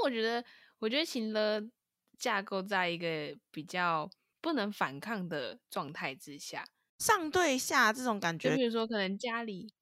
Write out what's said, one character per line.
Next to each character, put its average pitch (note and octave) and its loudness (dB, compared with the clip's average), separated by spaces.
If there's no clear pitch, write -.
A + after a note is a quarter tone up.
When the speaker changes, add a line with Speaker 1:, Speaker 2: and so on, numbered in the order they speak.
Speaker 1:
我 C#4 4
觉 A#3 -2
得， A#3 0
我 A3 -4
觉 A#3+ 2
得 D#4 4
情 A3+ -2
勒 G#3+ 0
架 G#3+ 0
构 G3 -2
在 F#3 2
一 E3+ 0
个 D#3+ -2
比 D#3 -8
较 F3 0
不 E4+ 0
能 G#3+ 0
反 C#3+ -2
抗 G#3 -6
的 C#3+ -6
状 D#3+ -6
态 D3+ -6
之 C#3+ -16
下。 - -10
Speaker 2:
上 E4 2
对 D#4+ 4
下 C4 4
这 B3+ -2
种 A3 0
感 E3 0
觉。 B3+ 2
Speaker 1:
就 C4 4
比 C4+ 4
如 A#3 4
说 A3+ 0
可 A3+ -4
能 G3 0
家 A#3 -4
里， G#3 -8